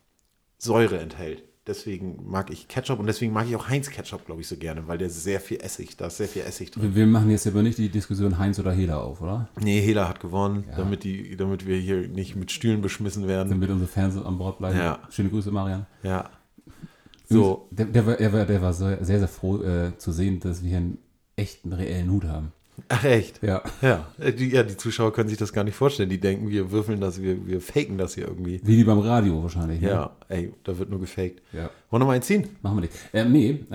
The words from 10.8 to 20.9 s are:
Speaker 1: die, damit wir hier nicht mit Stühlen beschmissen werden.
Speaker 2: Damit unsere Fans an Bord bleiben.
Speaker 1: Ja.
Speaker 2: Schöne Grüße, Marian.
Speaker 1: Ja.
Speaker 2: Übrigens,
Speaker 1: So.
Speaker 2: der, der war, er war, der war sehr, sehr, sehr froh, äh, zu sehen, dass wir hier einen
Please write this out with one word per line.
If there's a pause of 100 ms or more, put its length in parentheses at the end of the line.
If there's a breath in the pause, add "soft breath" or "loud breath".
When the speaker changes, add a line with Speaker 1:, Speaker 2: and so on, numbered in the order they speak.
Speaker 1:
die,
damit
wir
hier
nicht
mit
Stühlen
beschmissen
werden.
Speaker 2:
Damit
unsere
Fans
an
Bord
bleiben.
Speaker 1:
Ja. (100)
Speaker 2:
Schöne
Grüße,
Marian. (160)
Speaker 1:
Ja. (960 loud breath)
Speaker 2:
Übrigens,
Speaker 1:
So.
Speaker 2:
der,
der
war,
er
war,
der
war
sehr,
sehr,
sehr
froh,
äh,
zu
sehen,
dass
wir
hier
einen (380)